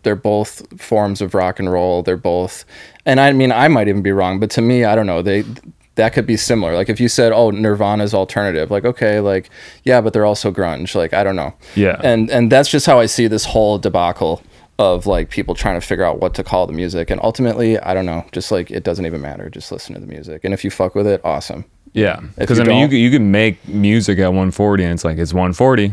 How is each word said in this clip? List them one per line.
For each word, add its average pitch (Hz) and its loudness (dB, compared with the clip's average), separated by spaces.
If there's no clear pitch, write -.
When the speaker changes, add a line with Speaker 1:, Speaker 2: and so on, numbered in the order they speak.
Speaker 1:
they're 104 0
both 104 -2
forms 104 -2
of 95 -6
rock 92 0
and 92 -4
roll. 90 0
They're 92 -2
both, 90 -4
and 131 2
I 143 6
mean, 131 4
I 120 4
might 120 2
even 101 0
be 98 0
wrong, 95 0
but 107 0
to 117 0
me, 120 2
I 107 2
don't 110 2
know. 87 -2
They, 98 0
that 113 2
could 117 0
be 113 0
similar. 95 0
Like, 92 0
if 107 -4
you 120 2
said, 117 2
"Oh, 113 4
Nirvana's 104 0
alternative," 95 -2
like, 101 -2
okay, 107 0
like, 98 -2
yeah, 123 4
but 113 -2
they're 107 2
also 104 0
grunge. 87 -4
Like, 82 0
I 95 2
don't 98 0
know. 73 -6
Speaker 2:
Yeah. 98 2
Speaker 1:
And, 113 2
and 120 2
that's 135 4
just 147 0
how 135 6
I 117 6
see 113 0
this 107 0
whole 107 2
debacle 87 -2
of, 92 2
like, 92 0
people 92 -6
trying 92 -4
to 85 -10
figure 92 -2
out 78 -2
what 90 -2
to 95 -6
call 92 -2
the - -10
music. 85 -6
And 95 -4
ultimately, 113 0
I 90 -4
don't 92 -2
know, 82 -6
just, - -8
like, 90 -4
it 85 -8
doesn't 90 -4
even 82 -6
matter. 71 -12
Just - -18
listen - -14
to - -16
the - -16
music. 78 -16
And 95 -2
if - -10
you 98 -4
fuck 92 -2
with 101 0
it, 98 0
awesome. 76 -6
Speaker 2:
Yeah, 104 -2
Speaker 1:
If 123 -4
Speaker 2:
'cause, 117 2
Speaker 1:
you 120 4
Speaker 2:
I 117 4
mean, 113 4
you 135 6
Speaker 1:
don't 147 2
Speaker 2:
could, 135 2
you 120 4
could 135 4
make 104 2
music 101 2
at 92 2
one 95 0
forty 101 0
and 85 0
it's 85 -6
like, 82 -2
it's 82 -4
one 90 0
forty. 107 2